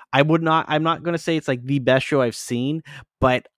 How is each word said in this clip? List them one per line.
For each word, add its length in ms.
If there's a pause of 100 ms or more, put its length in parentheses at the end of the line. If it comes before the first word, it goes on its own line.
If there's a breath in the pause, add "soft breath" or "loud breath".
(120)
I 100
would 200
not, 280
I'm 140
not 200
gonna 140
say 200
it's, 100
like, 160
the 160
best 260
show 160
I've 140
seen, 460 (380 loud breath)
but 280 (100)